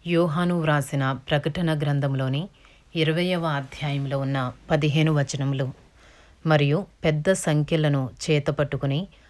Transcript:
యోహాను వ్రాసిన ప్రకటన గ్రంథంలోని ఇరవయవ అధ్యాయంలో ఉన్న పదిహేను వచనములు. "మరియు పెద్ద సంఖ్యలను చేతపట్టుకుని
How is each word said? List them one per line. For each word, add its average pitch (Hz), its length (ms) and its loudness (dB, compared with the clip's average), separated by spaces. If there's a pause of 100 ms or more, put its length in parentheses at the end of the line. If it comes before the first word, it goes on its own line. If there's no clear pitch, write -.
యోహాను 175 540 2
వ్రాసిన 143 520 0 (180)
ప్రకటన 156 480 0
గ్రంథంలోని 143 720 -2 (480)
ఇరవయవ 165 500 0
అధ్యాయంలో 139 720 -4
ఉన్న 135 340 -2 (180)
పదిహేను 156 440 2
వచనములు. 139 540 -2 (800)
"మరియు 151 400 4 (180)
పెద్ద 156 280 2
సంఖ్యలను 151 760 0 (220)
చేతపట్టుకుని 143 800 0 (220)